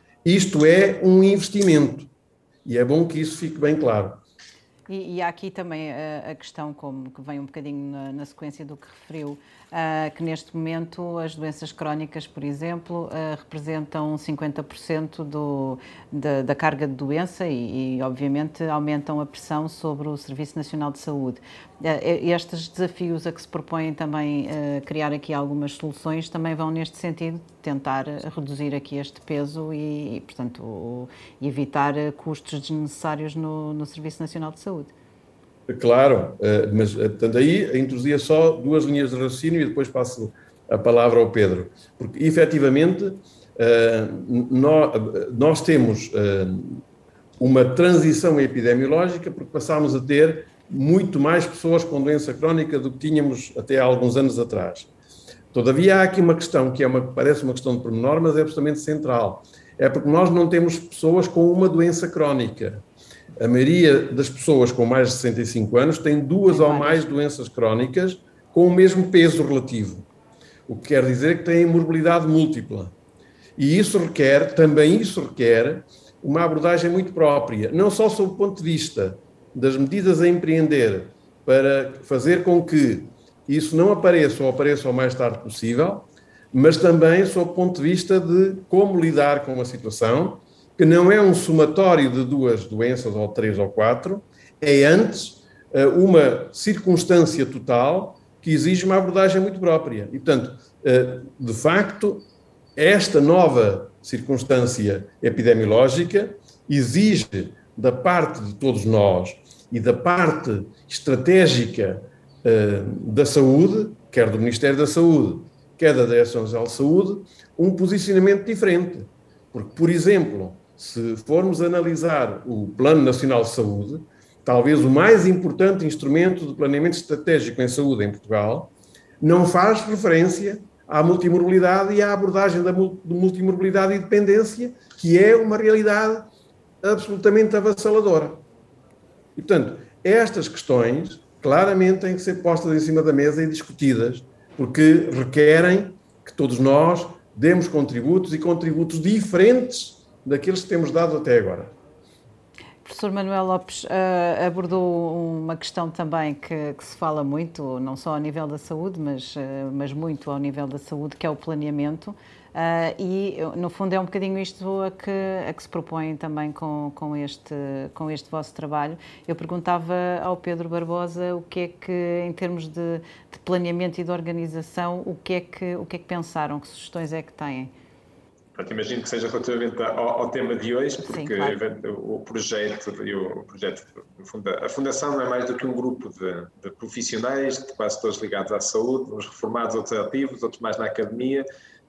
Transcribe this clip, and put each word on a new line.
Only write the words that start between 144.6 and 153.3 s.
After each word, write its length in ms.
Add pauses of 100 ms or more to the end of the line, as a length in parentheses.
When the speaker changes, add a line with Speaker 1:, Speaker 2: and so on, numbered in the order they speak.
Speaker 1:
requerem 840 (300)
que 80
todos 260
nós 480 (280)
demos 320
contributos 640
e 40
contributos 640
diferentes 1080 (200)
daqueles 380
que 40
temos 240
dado 260
até 200
agora. 340 (1120)
Speaker 2:
Professor 280
Manuel 340